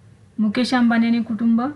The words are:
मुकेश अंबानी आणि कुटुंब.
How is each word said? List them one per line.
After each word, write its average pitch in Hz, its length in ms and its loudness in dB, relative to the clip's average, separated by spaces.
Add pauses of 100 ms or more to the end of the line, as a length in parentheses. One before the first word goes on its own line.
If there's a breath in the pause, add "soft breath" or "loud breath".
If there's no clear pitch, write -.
(380)
मुकेश 220 360 -2
अंबानी 233 320 2
आणि 233 160 0
कुटुंब. 226 400 0 (140)